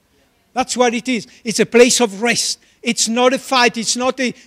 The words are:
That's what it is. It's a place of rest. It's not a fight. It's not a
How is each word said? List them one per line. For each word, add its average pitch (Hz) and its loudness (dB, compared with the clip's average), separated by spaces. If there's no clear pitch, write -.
That's 254 -4
what 240 2
it 240 -6
is. 233 -2
It's 226 -4
a 214 2
place 240 4
of 196 -2
rest. - -4
It's 233 -4
not 247 2
a 269 0
fight. 247 0
It's 226 -6
not 254 -4
a 247 -4